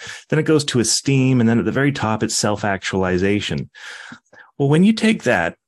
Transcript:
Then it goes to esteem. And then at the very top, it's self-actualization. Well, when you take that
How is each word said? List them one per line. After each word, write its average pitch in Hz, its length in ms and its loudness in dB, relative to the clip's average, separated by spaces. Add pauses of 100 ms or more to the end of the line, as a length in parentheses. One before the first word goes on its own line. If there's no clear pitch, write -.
(280)
Then 147 100 0
it 151 60 -2
goes 151 220 2
to - 120 -2
esteem. 131 600 2
And 113 80 4
then 113 100 2
at 110 60 0
the 110 80 -2
very 139 180 0
top, 110 320 -2
it's 110 160 -4
self-actualization. 95 1300 -2 (880)
Well, 139 120 0
when 160 160 4
you 220 80 6
take 220 320 0
that 90 320 0 (120)